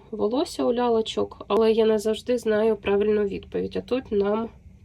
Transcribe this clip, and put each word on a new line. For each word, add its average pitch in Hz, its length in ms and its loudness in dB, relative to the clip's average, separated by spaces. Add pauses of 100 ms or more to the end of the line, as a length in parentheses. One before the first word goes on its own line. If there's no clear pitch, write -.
(100)
волосся 240 540 -2
у 247 100 2
лялечок, 226 760 -2
але 220 240 4
я 220 140 4
не 220 120 4
завжди 220 400 -2
знаю 214 380 2
правильну 208 480 2
відповідь, 190 520 -6
а 185 40 -4
тут 254 320 -4
нам 208 360 0 (360)